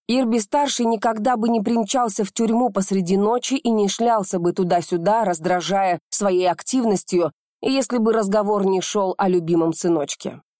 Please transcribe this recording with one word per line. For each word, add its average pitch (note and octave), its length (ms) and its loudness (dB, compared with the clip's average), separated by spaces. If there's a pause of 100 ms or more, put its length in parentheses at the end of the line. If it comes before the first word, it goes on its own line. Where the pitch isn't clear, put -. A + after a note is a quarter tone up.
Ирби-старший B3 800 0
никогда A3+ 500 0
бы A3+ 120 -2
не A#3 120 0
примчался A#3 640 -2
в G3 80 -6
тюрьму A#3 380 0
посреди G3 460 0
ночи A3+ 380 0
и B3+ 160 -2
не G#3 180 2
шлялся A3 500 0
бы F3 140 0
туда-сюда, F3+ 720 0
раздражая F3 720 0 (100)
своей F#3 420 2
активностью, F#3 840 0 (280)
если C4 380 0
бы A3 140 2
разговор G#3 520 0
не F#3+ 160 2
шёл F#3+ 380 -2
о G3 100 2
любимом E3 460 2
сыночке. D3 680 -2 (200)